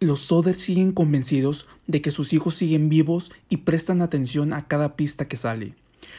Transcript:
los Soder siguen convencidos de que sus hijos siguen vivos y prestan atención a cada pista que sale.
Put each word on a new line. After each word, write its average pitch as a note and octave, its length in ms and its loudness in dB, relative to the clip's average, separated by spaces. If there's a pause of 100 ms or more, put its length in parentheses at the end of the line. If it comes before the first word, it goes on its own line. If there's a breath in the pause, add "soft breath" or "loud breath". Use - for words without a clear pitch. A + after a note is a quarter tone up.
los D3 200 2
Soder E3+ 360 2
siguen F#3+ 360 2
convencidos C#3+ 760 0 (180 loud breath)
de D3+ 140 0
que D3+ 100 -2
sus C#3+ 220 -2
hijos D#3+ 220 2
siguen D#3 340 2
vivos D#3+ 440 2 (180 loud breath)
y F#3 80 0
prestan F3 420 0
atención D3 540 -2
a D3 80 -6
cada D3 340 -2
pista D3 320 -4
que C3+ 80 -8
sale. A2+ 380 -6 (440 loud breath)